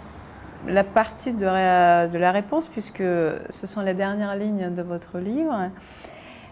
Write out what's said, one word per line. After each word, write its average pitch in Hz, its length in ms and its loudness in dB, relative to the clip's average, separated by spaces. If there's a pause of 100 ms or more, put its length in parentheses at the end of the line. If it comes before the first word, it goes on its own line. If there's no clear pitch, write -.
(680)
la 196 160 4
partie 220 500 -2
de 202 120 -2
la, 180 600 6
de 170 100 -4
la 180 140 4
réponse, 208 360 -2
puisque - 360 -8
ce 175 640 -2
sont 208 140 -8
les 190 120 -2
dernières 202 420 -2
lignes 202 380 -4
de 175 80 -6
votre 175 380 -8
livre. 220 500 -4 (840)